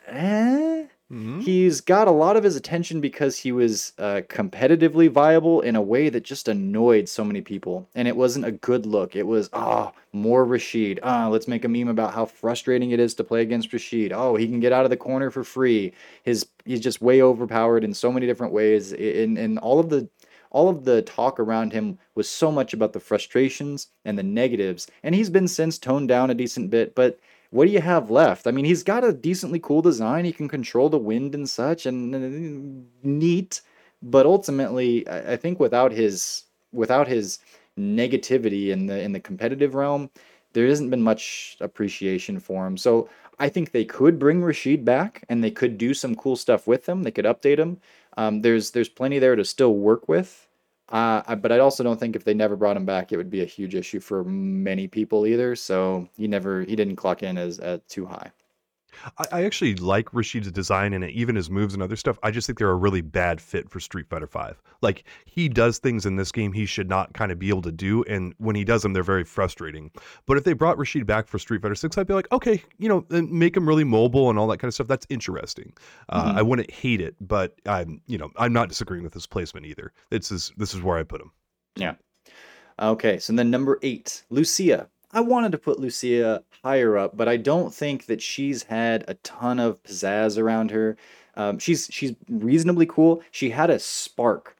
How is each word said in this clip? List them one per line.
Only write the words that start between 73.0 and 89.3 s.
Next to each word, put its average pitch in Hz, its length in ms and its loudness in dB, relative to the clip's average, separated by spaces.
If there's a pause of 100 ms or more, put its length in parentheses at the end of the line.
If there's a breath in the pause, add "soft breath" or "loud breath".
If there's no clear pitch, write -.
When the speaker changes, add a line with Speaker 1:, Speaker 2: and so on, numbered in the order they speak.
Speaker 2:
and 165 240 0
make 170 240 2
him 180 100 2
really 156 160 4
mobile 123 460 4
and 110 100 2
all 107 100 2
that 107 100 -2
kinda 123 140 -4
stuff. 117 160 -6
That's 131 200 -2
interesting." - 640 -10 (380 soft breath)
Uh, 85 180 0
Speaker 1:
Mm-hmm. - 100 0
Speaker 2:
I 107 40 4
wouldn't 120 280 0
hate 117 300 -2
it, 82 180 -8
but 95 460 -4
I'm, 87 420 -4
you 117 120 -8
know, 76 180 -12
I'm 120 160 0
not 117 160 2
disagreeing 87 360 -8
with 82 100 -14
his 85 120 -14
placement 82 380 -8
either. - 300 -18 (160)
It's, 107 180 -6
this, 90 300 -8
this 101 160 -6
is 92 80 -10
where 87 160 0
I 82 40 -4
put 76 200 -12
him. 78 100 -20 (440)
Speaker 1:
Yeah. - 180 -6 (840 soft breath)
Okay, 110 400 0
so - 140 -6
then 120 180 2
number 135 320 0
eight, - 480 -8
Lucia. 160 580 0 (260)
I 220 60 2
wanted 233 320 0
to 151 60 -4
put - 200 -2
Lucia 120 640 0 (220)
higher 127 320 2
up, 98 200 -2
but 113 120 0
I 120 80 2
don't 127 380 0
think 143 320 -6
that 110 160 -4
she's 139 400 -6
had 113 460 -2
a 95 60 -10
ton 123 460 -6